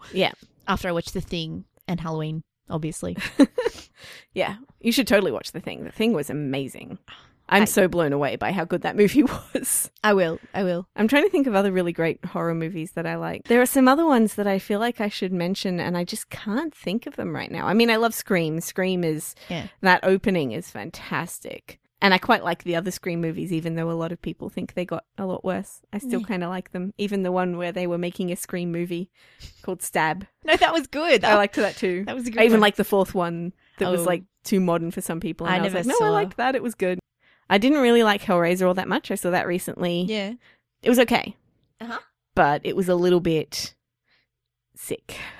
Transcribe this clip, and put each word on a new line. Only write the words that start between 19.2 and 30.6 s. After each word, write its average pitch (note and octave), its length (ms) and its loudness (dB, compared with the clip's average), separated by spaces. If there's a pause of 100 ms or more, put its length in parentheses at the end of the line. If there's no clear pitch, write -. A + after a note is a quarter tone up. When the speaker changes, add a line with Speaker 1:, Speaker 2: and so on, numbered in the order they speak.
Speaker 2:
Yeah. E3+ 180 -8 (140)
Speaker 1:
that F#3 220 6
opening F#3 500 2
is D3+ 160 -8
fantastic. - 1120 -10 (220)
And G3 120 6
I F#3 40 6
quite - 280 2
like - 180 -2
the E3+ 140 -2
other F3+ 140 -2
Scream E3+ 280 -6
movies, E3 320 -4
even E3 240 -4
though E3 160 -4
a - 0 -
lot E3 220 -4
of - 80 -12
people - 260 -10
think - 260 -10
they F3+ 120 -4
got E3+ 180 -8 (140)
a G3 80 -6
lot F#3 180 -6
worse. G3 380 -6 (100)
I G#3 60 -8
still A#3+ 240 -4
Speaker 2:
Yeah. G3 60 -8
Speaker 1:
kinda F3+ 200 -4
like F#3 240 -8
them. F#3 260 -8
Even G3+ 260 -2
the F3+ 80 -2
one F3+ 260 0
where F3 160 -4
they F3+ 140 -4
were E3+ 100 -2
making F3 340 -4
a F3 60 -6
Scream F3 340 -6
movie F3 380 -6 (540)
called F#3 180 -8
Stab. E3 440 -2 (200)
Speaker 2:
No, E4 100 4
that D#4+ 180 4